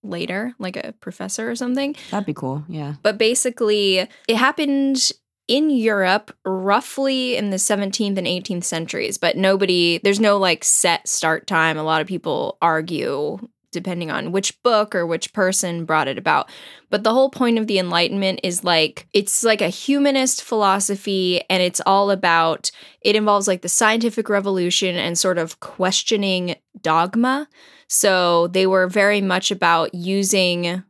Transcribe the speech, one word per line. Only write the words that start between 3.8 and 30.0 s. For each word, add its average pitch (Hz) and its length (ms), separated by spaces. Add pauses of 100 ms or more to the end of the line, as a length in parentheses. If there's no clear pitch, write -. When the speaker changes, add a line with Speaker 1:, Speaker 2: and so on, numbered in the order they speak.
Speaker 1:
it 226 80
happened 277 760 (380)
in 294 220
Europe 214 760
roughly 247 920
in 202 140
the 190 80
seventeenth 202 580
and 180 120
eighteenth 180 360
centuries, 165 540
but - 180
nobody, 185 680
there's 202 160
no, 208 160
like, 180 260
set - 460
start - 400
time. 160 280
A 156 60
lot 156 180
of 160 60
people - 560
argue 160 760 (340)
depending 175 360
on 156 220
which 190 320
book 214 320
or 175 100
which 165 280
person 185 520
brought 156 220
it 131 100
about. 151 320 (420)
But 208 120
the 226 100
whole 262 160
point 240 300
of 220 80
the 196 140
Enlightenment 180 640
is, 175 180
like, 160 500
it's, - 300
like, 220 180
a 175 80
humanist 269 760
philosophy, 196 960 (100)
and 185 100
it's 180 240
all 202 280
about, 165 580 (300)
it 208 160
involves, 208 320
like, 185 140
the 175 60
scientific 226 600
revolution 190 680
and 170 240
sort 185 200
of 170 200
questioning 185 960 (260)
dogma. 226 680 (400)
So 175 580
they 190 220
were 185 180
very 202 340
much 190 300
about 170 420
using 180 960